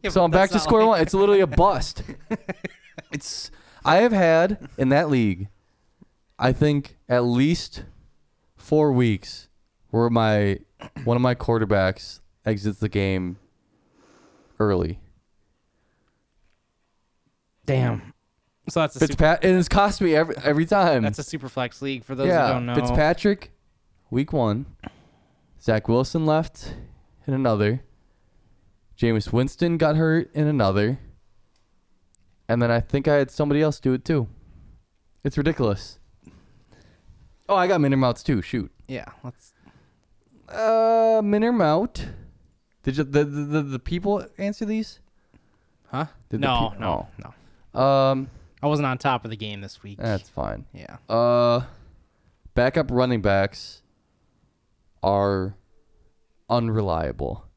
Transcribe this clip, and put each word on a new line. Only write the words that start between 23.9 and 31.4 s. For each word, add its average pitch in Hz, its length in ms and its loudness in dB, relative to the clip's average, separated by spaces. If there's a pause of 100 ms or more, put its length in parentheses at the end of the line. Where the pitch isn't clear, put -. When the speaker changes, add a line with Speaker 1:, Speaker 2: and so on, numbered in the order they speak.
Speaker 2:
week 135 220 -2
one. 120 340 -2 (960)
Zach 110 260 0
Wilson 131 380 0
left - 480 -2 (520)
in 139 80 -2
another. 113 480 0 (1160)
Jameis 113 340 0
Winston 135 440 0
got 156 200 2
hurt 160 380 0
in 151 120 0
another. 110 520 0 (1500)